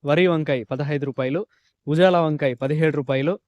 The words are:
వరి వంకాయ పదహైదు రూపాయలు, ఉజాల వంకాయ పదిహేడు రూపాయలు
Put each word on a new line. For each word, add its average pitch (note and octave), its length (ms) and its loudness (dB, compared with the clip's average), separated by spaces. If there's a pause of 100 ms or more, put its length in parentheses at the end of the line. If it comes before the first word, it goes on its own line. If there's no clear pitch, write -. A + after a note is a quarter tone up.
వరి D#3 220 2
వంకాయ D3+ 360 -2
పదహైదు C#3+ 420 -4
రూపాయలు, C3+ 340 -4 (480)
ఉజాల F3 300 4
వంకాయ D3+ 360 0
పదిహేడు D3+ 440 0
రూపాయలు C#3 360 -2 (140)